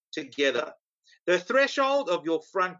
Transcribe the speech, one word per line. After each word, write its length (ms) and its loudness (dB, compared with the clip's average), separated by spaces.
together. 640 -2
The 100 4
threshold 680 0
of 160 -2
your 260 -2
front 300 -2